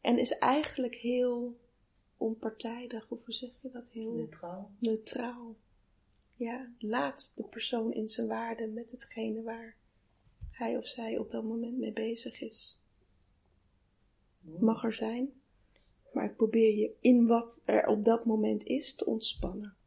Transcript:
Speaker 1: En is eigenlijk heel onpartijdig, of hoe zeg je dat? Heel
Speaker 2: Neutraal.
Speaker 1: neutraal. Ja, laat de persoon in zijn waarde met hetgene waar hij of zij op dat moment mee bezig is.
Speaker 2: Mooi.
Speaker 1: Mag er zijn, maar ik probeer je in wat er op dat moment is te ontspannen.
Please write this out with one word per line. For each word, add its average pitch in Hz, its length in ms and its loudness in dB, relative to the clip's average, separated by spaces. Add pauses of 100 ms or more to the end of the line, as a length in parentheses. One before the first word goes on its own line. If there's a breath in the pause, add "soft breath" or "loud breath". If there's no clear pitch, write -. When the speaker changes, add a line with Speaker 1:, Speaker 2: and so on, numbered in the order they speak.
Speaker 1:
En 240 160 4
is 240 200 2
eigenlijk 262 580 2
heel 240 640 0 (600)
onpartijdig, 226 920 -6
of 233 160 -10
hoe 220 80 -8
zeg 247 160 -8 (120)
je 262 100 -10
dat? 240 180 -14
Heel 226 240 -6
Speaker 2:
Neutraal. 175 680 -8
Speaker 1:
neutraal. 233 760 -4 (800)
Ja, 240 440 -6
laat 247 560 -2
de - 80 -8
persoon 226 500 -4
in 220 160 -2
zijn 226 180 -2
waarde 226 400 -4
met 226 240 -8
hetgene 226 500 -6
waar 226 340 -10 (760)
hij 233 260 -2
of 220 100 -6
zij 226 300 -4
op 220 140 -4
dat 226 120 -4
moment 233 340 -2
mee 220 160 -2
bezig 226 480 -4
is. - 380 -12 (1600)
Speaker 2:
Mooi. 165 220 -14
Speaker 1:
Mag 220 200 4
er 226 100 0
zijn, 233 360 -2 (840)
maar - 120 0
ik 208 100 -4
probeer 220 420 6
je 214 220 2
in 240 280 8
wat 233 380 4
er - 220 4
op 208 180 2
dat 226 200 6
moment 220 380 2
is 269 320 -4
te - 100 -4
ontspannen. 208 680 -4 (120)